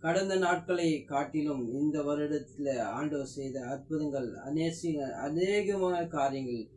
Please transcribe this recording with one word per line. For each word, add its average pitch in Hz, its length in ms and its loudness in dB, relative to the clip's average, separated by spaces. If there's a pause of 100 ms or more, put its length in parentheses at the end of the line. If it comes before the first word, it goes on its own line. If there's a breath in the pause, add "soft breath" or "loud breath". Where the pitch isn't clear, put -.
கடந்த 190 340 2
நாட்களை 175 500 2 (180)
காட்டிலும் 143 600 0 (140)
இந்த 151 220 2
வருடத்துல 147 680 0 (200)
ஆண்டவர் 139 440 -2
செய்த 135 240 -6 (140)
அற்புதங்கள், 139 580 -2 (160)
அநேசிங்க-, 151 800 0
அநேகமான 185 720 2 (120)
காரியங்கள் 135 540 0 (140)